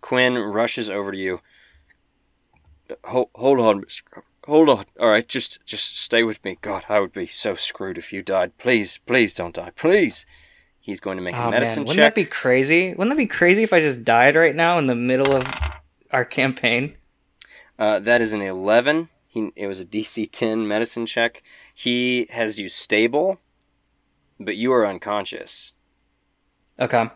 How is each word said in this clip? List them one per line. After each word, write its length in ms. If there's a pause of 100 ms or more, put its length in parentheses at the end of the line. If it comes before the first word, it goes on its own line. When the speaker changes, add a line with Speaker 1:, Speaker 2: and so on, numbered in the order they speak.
Speaker 1:
Quinn 360
rushes 520
over 240
to 40
you. 220 (1700)
"Ho-, 300
hold 240
on, 220
Mister 300
Cooper. 160 (180)
Hold 240
on. 160 (140)
All 100
right, 180
just, 380
just 320
stay 240
with 220
me. 180
God, 260
I 120
would 140
be 120
so 300
screwed 420
if 160
you 80
died. 360
Please, 420
please 340
don't 220
die. 200
Please." 500 (540)
He's 200
going 180
to 60
make 100
a 120
Speaker 2:
Oh, 40
Speaker 1:
medicine 320
Speaker 2:
man. 60
Wouldn't 100
Speaker 1:
check. 160
Speaker 2:
that 80
be 40
crazy? 640
Wouldn't 200
that 80
be 80
crazy 380
if 100
I 60
just 260
died 300
right 200
now 220
in 80
the 80
middle 420
of 160 (600)
our 120
campaign? 720 (840)
Speaker 1:
Uh, 220
that 200
is 120
an 100
eleven. 680 (180)
He, 280
it 100
was 140
a 60
D 180
C 240
ten 400
medicine 400
check. 340 (320)
He 560
has 300
you 100
stable, 680 (1000)
but 180
you 160
are 120
unconscious. 880 (1040)
Speaker 2:
Okay. 360